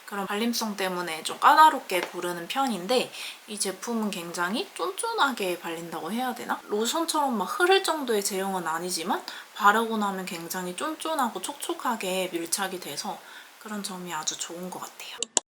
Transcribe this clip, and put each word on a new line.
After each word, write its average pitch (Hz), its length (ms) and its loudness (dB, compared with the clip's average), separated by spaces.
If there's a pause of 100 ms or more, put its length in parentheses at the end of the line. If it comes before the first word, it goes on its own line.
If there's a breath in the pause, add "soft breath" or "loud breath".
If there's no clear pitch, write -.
그런 202 200 -4
발림성 214 520 0
때문에 175 460 -2
좀 - 160 -4
까다롭게 277 600 8
고르는 175 480 -4
편인데, 208 640 2 (360 loud breath)
이 208 120 -8
제품은 214 520 -2
굉장히 180 640 -2
쫀쫀하게 285 840 0
발린다고 170 540 -6
해야 247 200 0
되나? - 240 -4 (100)
로션처럼 269 720 0
막 190 220 -2
흐를 381 240 6
정도의 247 400 0
제형은 190 420 -2
아니지만, 180 560 -2 (340 loud breath)
바르고 220 420 6
나면 190 280 0
굉장히 180 520 -6
쫀쫀하고 302 640 -2
촉촉하게 208 880 -2
밀착이 180 480 -2
돼서 170 400 -8 (400 loud breath)
그런 214 240 -8
점이 180 300 -8
아주 156 240 -4
좋은 180 320 -8
것 175 100 -8
같아요. - 380 -12 (360)